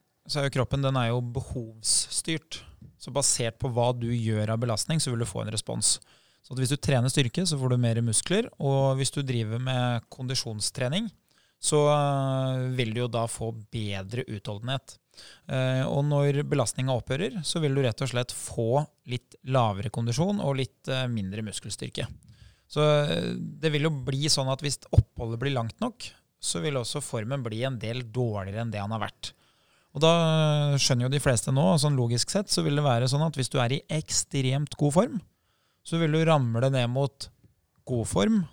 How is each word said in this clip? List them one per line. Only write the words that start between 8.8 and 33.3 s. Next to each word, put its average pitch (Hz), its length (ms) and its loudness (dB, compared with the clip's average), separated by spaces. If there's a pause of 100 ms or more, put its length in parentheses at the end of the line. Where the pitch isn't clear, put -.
hvis 135 160 -2
du 147 120 -4
driver 117 360 -2
med 123 520 0
kondisjonstrening, 127 1000 -4 (500)
så, 151 280 2
eh, 135 760 2 (120)
vil 117 160 0
du 120 100 -2
jo 123 100 0
da 117 160 0
få 113 240 -6 (200)
bedre 104 560 -6
utholdenhet. 110 680 -8 (500)
Eh, 131 380 0
og 139 180 0
når 143 440 2
belastningen 131 440 0
opphører, 160 540 -2
så - 160 -2
vil 139 140 2
du 139 80 4
rett 117 180 -2
og 127 80 -4
slett 120 240 -2
få 117 480 0 (260)
litt - 280 -8 (100)
lavere 113 420 2
kondisjon 131 540 0
og 139 160 -2
litt, - 300 -8
eh, 131 180 -2
mindre 107 400 -4
muskelstyrke. - 580 -8 (640)
Så, 147 140 0
eh, 151 560 2
det 151 340 -4
vil 147 100 0
jo 160 80 2
bli 139 360 -2
sånn 135 260 2
at 135 80 -4
hvis 143 200 -6 (120)
oppholdet - 460 0
blir 135 160 -2
langt 117 260 -4
nok, - 300 -6 (300)
så - 200 -4
vil 156 140 -2
også 123 260 -4
formen 127 440 -4
bli 113 200 -4
en 131 140 -4
del 117 240 -6
dårligere 110 580 -4
enn 117 120 -4
det 104 80 -4
han 101 100 -4
har 110 100 -4
vært. - 320 -8 (600)
Og 147 80 0
da, 160 720 4
eh, - 20 2
skjønner 127 300 2
jo 131 80 0
de 143 80 0
fleste 131 320 2
nå, 165 240 6
sånn 143 180 4
logisk 120 320 2
sett, 196 220 0
så 170 140 2
vil 143 120 2
det 147 80 2
være 127 240 4
sånn 143 160 2
at 160 140 0